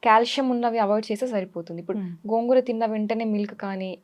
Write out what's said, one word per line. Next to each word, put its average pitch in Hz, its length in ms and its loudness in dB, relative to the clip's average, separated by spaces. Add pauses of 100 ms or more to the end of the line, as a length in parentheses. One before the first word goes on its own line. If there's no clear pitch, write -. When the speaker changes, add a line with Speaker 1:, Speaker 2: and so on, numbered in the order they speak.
Speaker 1:
కాల్షియం 240 440 4
ఉన్నవి 240 300 0
అవాయిడ్ 214 320 2
చేస్తే 214 160 -4
సరిపోతుంది. 175 540 -6
ఇప్పుడు 190 160 -4
Speaker 2:
మ్మ్. 185 340 -6
Speaker 1:
గోంగూర 240 280 4
తిన్న 233 260 -2
వెంటనే 220 380 -2
మిల్క్ 208 380 -2
కానీ 190 420 -6